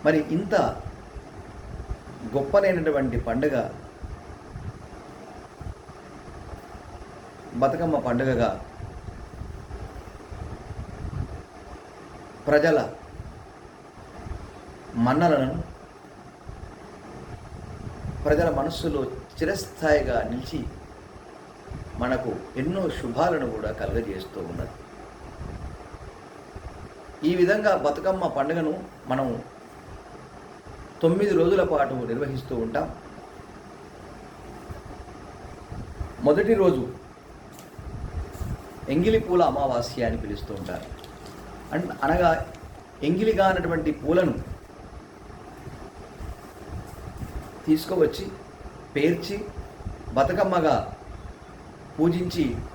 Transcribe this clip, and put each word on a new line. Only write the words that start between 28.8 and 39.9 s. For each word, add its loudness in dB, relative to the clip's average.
మనం 0
తొమ్మిది 6
రోజుల 8
పాటు 4
నిర్వహిస్తూ -2
ఉంటాం. 0
మొదటి 6
రోజు 6
ఎంగిలి 6
పూల 6
అమావాస్య 2